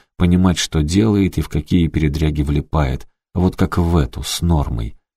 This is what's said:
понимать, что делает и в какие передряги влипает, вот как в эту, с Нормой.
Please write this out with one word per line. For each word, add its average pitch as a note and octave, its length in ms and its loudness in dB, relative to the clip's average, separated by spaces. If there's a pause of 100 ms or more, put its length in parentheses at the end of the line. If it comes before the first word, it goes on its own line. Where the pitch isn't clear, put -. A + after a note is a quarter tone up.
(180)
понимать, F2+ 400 2
что - 240 -2
делает G2 560 2
и - 20 -2
в D2+ 80 -4
какие E2 400 0
передряги D2+ 540 -2
влипает, C#2+ 640 -2 (240)
вот F2+ 240 0
как - 220 -2
в E2+ 180 2
эту, - 260 -2
с - 200 -8
Нормой. C#2 560 -2 (180)